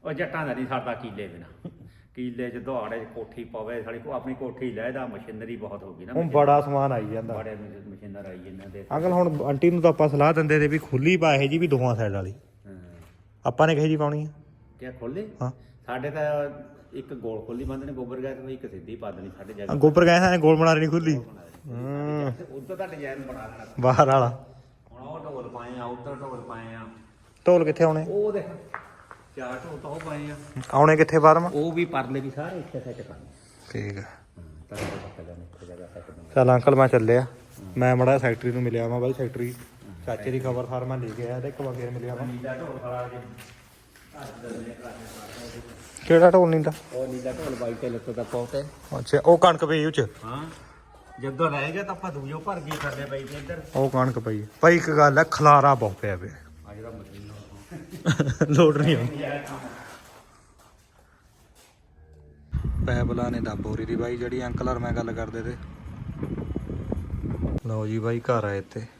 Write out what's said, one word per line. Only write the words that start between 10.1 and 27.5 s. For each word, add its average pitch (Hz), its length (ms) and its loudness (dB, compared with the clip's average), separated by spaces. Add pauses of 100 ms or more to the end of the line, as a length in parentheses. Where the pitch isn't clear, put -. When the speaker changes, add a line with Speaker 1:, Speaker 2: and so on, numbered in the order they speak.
Speaker 2:
ਦਿੰਦੇ 151 260 4
ਤੇ 147 80 4
ਵੀ 156 100 0
ਖੁੱਲੀ 151 380 2
ਪਾ 160 180 4
ਇਹ 139 140 4
ਜੀ 156 100 2
ਵੀ 175 80 2
ਦੋਹਾਂ 127 300 2
ਸਾਈਡ 107 160 -2
ਵਾਲੀ। 98 220 -6 (320)
Speaker 1:
ਹਾਂ। 98 80 -20 (720)
Speaker 2:
ਆਪਾਂ 143 200 4
ਨੇ 160 80 4
ਕਹੀ 151 140 2
ਜੀ 156 80 2
ਪਾਉਣੀ 151 280 -2
ਆ? 156 40 -8 (520)
Speaker 1:
ਕਿਆ 127 100 -14
ਖੋਲੀ? 139 380 -10 (140)
Speaker 2:
ਹਾਂ। 127 80 -4 (360)
Speaker 1:
ਸਾਡੇ 127 240 -6
ਤਾਂ 151 100 -6 (720)
ਇੱਕ 131 220 -12
ਗੋਲ 110 320 -8
ਖੋਲੀ 123 180 -10
ਬੰਦ 135 200 -8
ਨੇ 143 80 -10
ਗੋਬਰ 127 300 -10
ਗੈਸ, 131 160 -8 (100)
ਇੱਕ 131 220 -12
ਸਿੱਧੀ 95 260 -14
ਪਾ 107 140 -10
ਦੇਣੀ 95 280 -14
ਸਾਡੇ - 140 -16
ਜਗ੍ਹਾ। 101 220 -6
Speaker 2:
ਆ - 20 -2
ਗੋਬਰ 151 300 6
ਗੈਸ 170 160 6
ਐਂ 180 160 4
ਗੋਲ 156 180 6
ਬਣਾ 160 180 6
ਲੈਣੀ 160 120 2
ਖੁੱਲੀ। 160 280 2
Speaker 1:
ਗੋਲ 123 100 -4
ਬਣਾ - 180 -18
ਦੇਣੀ। - 340 -16
Speaker 2:
ਹੂੰ। 143 800 -6
Speaker 1:
ਉੱਧਰ 135 200 -12
ਤੁਹਾਡੇ 180 200 -10
ਡਿਜ਼ਾਈਨ 139 260 -10
ਬਣਾ 117 260 -12
ਦੇਣਾ। - 180 -16 (140)
Speaker 2:
ਬਾਹਰ 127 260 8
ਵਾਲਾ। 131 400 4 (460)
Speaker 1:
ਹੁਣ 131 100 -20
ਉਹ 156 180 -14
ਢੋਲ 131 280 -12
ਪਾਏ 123 300 -12
ਆ, 120 60 -8
ਉੱਧਰ 123 300 -10
ਢੋਲ 127 260 -12
ਪਾਏ 113 340 -14
ਆ। 113 60 -14 (680)
Speaker 2:
ਢੋਲ 175 180 8